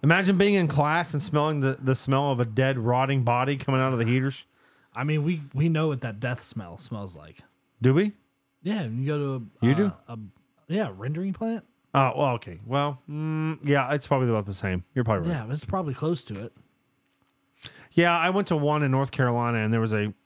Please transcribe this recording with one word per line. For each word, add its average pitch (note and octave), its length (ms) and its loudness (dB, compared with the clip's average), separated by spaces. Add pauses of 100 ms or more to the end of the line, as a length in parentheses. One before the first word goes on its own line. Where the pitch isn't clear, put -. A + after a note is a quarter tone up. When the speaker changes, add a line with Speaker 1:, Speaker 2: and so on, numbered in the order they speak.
Speaker 1:
Imagine F#3 340 6
being G3+ 180 6
in F3+ 120 2
class D3+ 460 0
and D3 80 -2
smelling D3+ 380 0
the, C3+ 200 0
the C3 160 2
smell C3+ 360 0
of B2 80 0
a B2 60 2
dead, B2+ 340 0
rotting B2+ 440 2
body B2 320 2
coming C3+ 240 0
out C3 140 2
of A#2+ 60 0
the A#2 60 2
heaters. C3 400 0 (500)
Speaker 2:
I B2 80 -6
mean, D3+ 200 0
we, D#3 200 -2 (100)
we D3+ 160 2
know D#3 200 2
what C3+ 120 -4
that A2 180 -8
death B2 240 -4
smell F2 340 -12
smells G2+ 380 -10
like. D2+ 220 -20 (460)
Speaker 1:
Do C3 100 6
we? G3+ 200 2 (500)
Speaker 2:
Yeah, G3+ 200 -2
when A#2 200 -6
you C#3 40 -2
go D3+ 100 -2
to C3+ 280 -4 (160)
a, A#2 40 2
Speaker 1:
You B2 60 6
Speaker 2:
uh, C#3+ 40 6
Speaker 1:
do? G3 160 2 (160)
Speaker 2:
a, A2+ 100 -12 (500)
yeah, F3 300 -2
rendering D#3 360 -4
plant. A3+ 320 -6 (280)
Speaker 1:
Oh, C3+ 240 4
well, C#3+ 180 0
okay. F#2 300 -10
Well, C#3 340 -2 (100)
mm, D#3 540 -4
yeah, C#3+ 300 2
it's C#3+ 140 -4
probably B2+ 220 2
about G#2+ 180 0
the G2+ 80 -6
same. F#2 280 -4 (120)
You're B2+ 100 0
probably G#2+ 240 2
right. D#3+ 180 -4
Speaker 2:
Yeah, B2+ 60 -6
it's D3+ 120 -6
probably E3+ 280 -4
close D#3+ 320 -4
to G#2 200 -10
it. - 80 -14 (1400)
Speaker 1:
Yeah, E3+ 260 4
I E3+ 140 2
went G3 160 0
to F3 80 2
one D3 260 2
in C#3 80 2
North C3+ 220 2
Carolina, A#2+ 480 0
and G#2+ 140 0
there A2+ 80 2
was A2 120 0
a G#2 200 -2 (120)